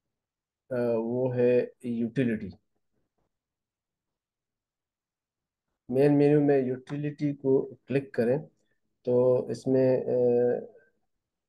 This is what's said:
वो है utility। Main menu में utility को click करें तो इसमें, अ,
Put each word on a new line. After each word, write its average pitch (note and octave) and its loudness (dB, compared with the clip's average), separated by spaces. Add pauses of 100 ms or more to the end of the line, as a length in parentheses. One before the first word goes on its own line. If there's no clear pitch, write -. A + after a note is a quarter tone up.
(720)
वो A#2+ -2
है B2 2 (380)
utility। A#2 -4 (3500)
Main C#3 2
menu C#3+ 4
में C#3+ 2
utility C#3+ -6
को C3+ 0 (280)
click C#3 -4
करें B2 0 (680)
तो B2 0 (340)
इसमें, C3 0
अ, B2 0 (840)